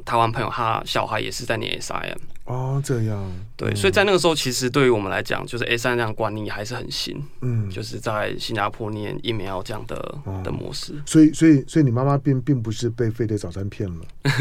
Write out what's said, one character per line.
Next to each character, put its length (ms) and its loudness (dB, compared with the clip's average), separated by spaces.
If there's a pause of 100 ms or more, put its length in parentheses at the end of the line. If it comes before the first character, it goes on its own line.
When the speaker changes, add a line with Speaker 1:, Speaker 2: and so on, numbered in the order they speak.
Speaker 1:
台 140 2
湾 120 6
朋 120 -2
友， 80 -2
他 340 0
小 220 -2
孩 120 -2
也 120 -4
是 160 -8
在 100 0
念 240 -2
S 140 -6
I 140 -4
M。 100 -8 (260)
Speaker 2:
哦， 400 -2
这 200 0
样。 280 -2 (240)
Speaker 1:
对， 140 -2
Speaker 2:
嗯。 60 0
Speaker 1:
所 120 2
以 40 6
在 100 6
那 80 4
个 80 6
时 80 2
候， 80 4
其 160 -2
实 180 0
对 200 4
于 20 8
我 80 6
们 100 -2
来 140 0
讲， 240 -4
就 100 -8
是 80 -4
S 220 0
I 60 2
M 40 2
这 40 2
样 100 0
的 40 -6
观 200 -2
念 180 -6
还 120 -6
是 100 -8
很 160 -8
新。 320 -6 (180)
Speaker 2:
嗯。 300 0
Speaker 1:
就 120 -6
是 180 -8
在 360 -2
新 180 -4
加 140 0
坡 220 -6
念 320 -6
一 100 -2
美 140 -4
澳 160 -4
这 100 -8
样 140 -8
的， 380 -8
Speaker 2:
哦。 180 -6
Speaker 1:
的 80 -4
模 220 -6
式。 340 -8
Speaker 2:
所 160 8
以， 100 8
所 160 6
以， 200 8
所 120 2
以 40 6
你 60 4
妈 140 2
妈 140 4
并， 240 2
并 180 2
不 120 -2
是 180 -2
被 180 0
飞 200 0
碟 100 0
早 100 -6
餐 200 -6
骗 200 -4
了。 160 -8 (360)